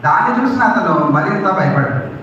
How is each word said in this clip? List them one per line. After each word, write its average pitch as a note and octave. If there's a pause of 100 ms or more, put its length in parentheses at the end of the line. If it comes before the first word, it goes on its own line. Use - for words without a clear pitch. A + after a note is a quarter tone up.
దాన్ని B3
చూసిన B3
అతను E3
మరింత G3
భయపడ్డాడు. C#3+ (120)